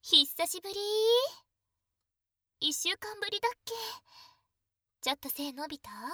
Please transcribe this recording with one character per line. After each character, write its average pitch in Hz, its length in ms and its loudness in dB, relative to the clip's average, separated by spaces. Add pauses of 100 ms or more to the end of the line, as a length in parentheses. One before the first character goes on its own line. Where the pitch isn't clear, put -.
久 285 220 6 (180)
し 370 140 -4
ぶ 392 80 -12
り。 381 80 -6 (1800)
一 294 140 0
週 - 240 -2
間 427 240 -10
ぶ 403 80 -2
り 415 100 -2
だ 466 80 2
っ 480 40 2 (120)
け？ 453 100 -8 (1300)
ち 254 80 0
ょ 277 40 2
っ 285 40 -2
と 269 120 -10
背 285 240 -4
伸 285 160 -6
び 294 100 -8
た？ - 100 -18 (240)